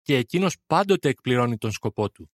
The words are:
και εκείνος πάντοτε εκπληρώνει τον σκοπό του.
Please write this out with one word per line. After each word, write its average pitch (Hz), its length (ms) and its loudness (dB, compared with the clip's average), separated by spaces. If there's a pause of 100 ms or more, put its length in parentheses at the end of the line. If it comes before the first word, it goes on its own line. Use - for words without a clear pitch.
και 143 160 0
εκείνος 170 400 -2 (100)
πάντοτε 185 420 2
εκπληρώνει 123 500 0
τον 110 120 -4
σκοπό 104 400 -4
του. - 260 -20